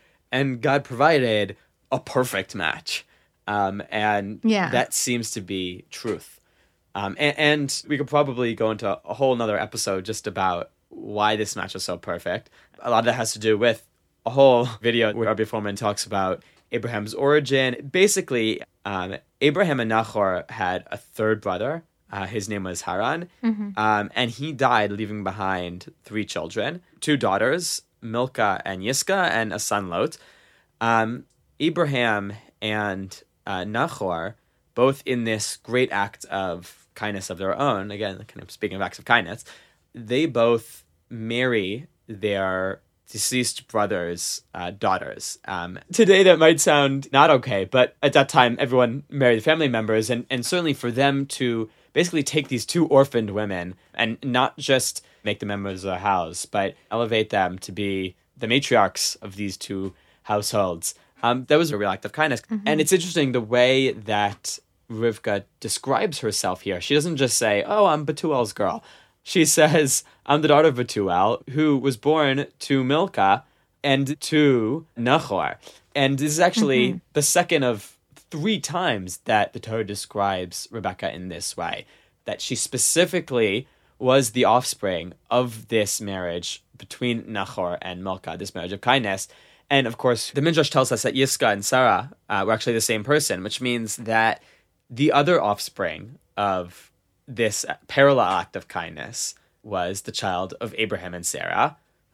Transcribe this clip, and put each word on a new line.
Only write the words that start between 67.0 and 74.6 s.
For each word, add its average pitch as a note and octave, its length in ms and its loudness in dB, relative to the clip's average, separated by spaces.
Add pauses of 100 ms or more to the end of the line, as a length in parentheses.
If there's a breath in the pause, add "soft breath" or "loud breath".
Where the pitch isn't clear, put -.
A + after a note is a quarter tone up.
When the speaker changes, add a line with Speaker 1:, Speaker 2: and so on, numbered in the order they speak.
Speaker 1:
just C3 200 2
say, G#2 280 2
"Oh, G#3 200 4
I'm D3+ 200 2
Betuel's C#3+ 480 -2
girl." G2+ 300 -2 (400 soft breath)
She F3 220 2
says, D3+ 580 4 (240 soft breath)
"I'm D3+ 140 2
the D#3 60 4
daughter E3 200 8
of C3 80 2
Betuel, G#2 720 0
who D3 280 2
was B2 200 0
born C#3+ 480 2 (140)
to C3+ 240 0
Milcah B2+ 600 2 (400)
and C#3 380 0
to C#3 640 2 (100)